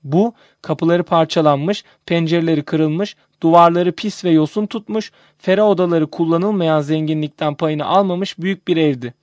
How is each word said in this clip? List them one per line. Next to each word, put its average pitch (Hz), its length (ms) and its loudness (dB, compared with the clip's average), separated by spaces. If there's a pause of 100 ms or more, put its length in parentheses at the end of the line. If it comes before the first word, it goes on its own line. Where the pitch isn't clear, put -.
Bu, 175 300 0 (280)
kapıları 165 420 0
parçalanmış, 160 800 0 (220)
pencereleri 165 580 0
kırılmış, 160 520 -2 (260)
duvarları 170 500 4
pis 190 340 -8
ve 180 40 0
yosun 160 360 2
tutmuş, 214 460 -8 (260)
ferah 196 300 2
odaları 170 400 2
kullanılmayan 170 720 0
zenginlikten 151 760 -4
payını 156 300 -4
almamış 185 540 -2
büyük 185 280 -6
bir 170 100 0
evdi. 127 460 -2